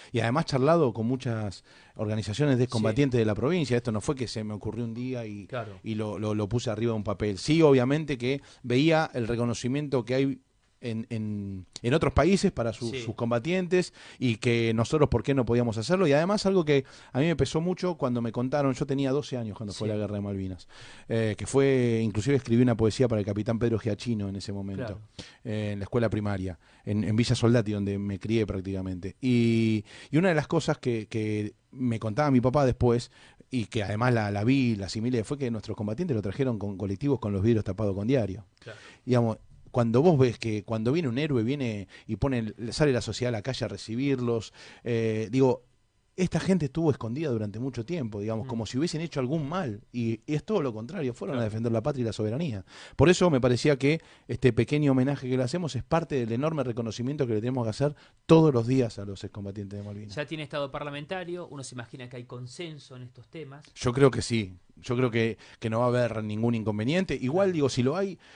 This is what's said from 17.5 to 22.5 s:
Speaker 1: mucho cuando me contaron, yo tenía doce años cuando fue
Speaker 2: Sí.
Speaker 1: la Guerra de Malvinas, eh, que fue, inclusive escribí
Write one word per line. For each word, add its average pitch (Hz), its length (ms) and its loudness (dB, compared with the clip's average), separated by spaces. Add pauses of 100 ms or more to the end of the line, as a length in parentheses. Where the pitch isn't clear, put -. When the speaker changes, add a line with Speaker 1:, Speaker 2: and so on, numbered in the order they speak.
Speaker 1:
mucho 180 360 -2
cuando 123 240 0
me 117 100 -2
contaron, 131 440 0
yo 147 100 -4
tenía 135 260 0
doce 139 260 -2
años 110 200 -8
cuando 101 160 -8
fue 107 140 -4
Speaker 2:
Sí. 107 60 0
Speaker 1:
la 104 40 -2
Guerra 104 180 -4
de 101 60 -4
Malvinas, 95 460 -6 (420)
eh, 110 260 0
que 101 120 -8
fue, 131 560 4
inclusive 110 320 0
escribí 120 260 4